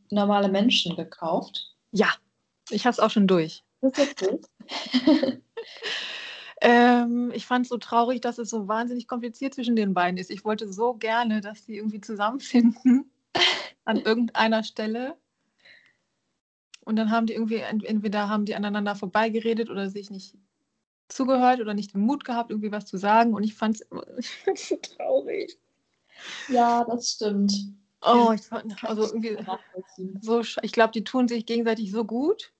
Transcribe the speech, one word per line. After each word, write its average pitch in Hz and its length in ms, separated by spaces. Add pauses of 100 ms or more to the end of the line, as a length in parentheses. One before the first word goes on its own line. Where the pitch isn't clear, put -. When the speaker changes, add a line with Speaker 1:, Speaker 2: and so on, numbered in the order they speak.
(120)
Speaker 1:
Normale 202 380
Menschen 196 460
gekauft. - 800 (180)
Speaker 2:
Ja, - 160 (640)
ich 214 160
hab's 240 140
auch 214 100
schon 202 180
durch. 165 360 (180)
Speaker 1:
Das 262 100
ist - 60
jetzt 285 240
durch. - 1200
<laughs> - 0 (1200)
Speaker 2:
Ähm, 240 760
ich 214 100
fand's 247 240
so 240 80
traurig, 233 440
dass 240 160
es 226 120
so 214 180
wahnsinnig 233 400
kompliziert 247 460
zwischen 240 220
den 202 180
beiden 180 240
ist. 185 140
Ich 202 140
wollte 214 260
so 226 220
gerne, 220 480
dass 208 240
sie 220 100
irgendwie 214 260
zusammenfinden 240 1080 (240)
<laughs> - 500
an 220 120
irgendeiner 220 680
Stelle. 226 540 (1700)
Und 220 100
dann 220 160
haben 226 160
die 220 60
irgendwie, 226 240
ent-, 202 260
entweder 208 460
haben 208 160
die 208 100
aneinander 202 400
vorbeigeredet 226 760
oder 196 200
sich 196 200
nicht 190 260 (720)
zugehört 254 500
oder 214 140
nicht 202 200
den 196 80
Mut 277 220
gehabt, 233 280
irgendwie 214 200
was 208 140
zu - 120
sagen. 220 360
Und 208 100
ich 214 100
fand's, 220 280 (200)
<laughs> - 160
ich 247 120
fand's - 400
so - 80
traurig. - 800 (920)
Speaker 1:
Ja, 240 380
das 240 260
stimmt. 202 420 (480)
Speaker 2:
Oh, 240 280
Speaker 1:
Ja, 226 40
Speaker 2:
ich 214 80
fand, 220 380
Speaker 1:
kann 226 100
Speaker 2:
also 214 140
Speaker 1:
ich 214 60
Speaker 2:
irgendwie 226 240
Speaker 1:
nachvollziehen. 190 880
Speaker 2:
so 226 180
sch-, - 240
ich 208 80
glaub, 226 220
die 220 100
tun 254 240
sich 226 180
gegenseitig 226 460
so 220 140
gut. 262 540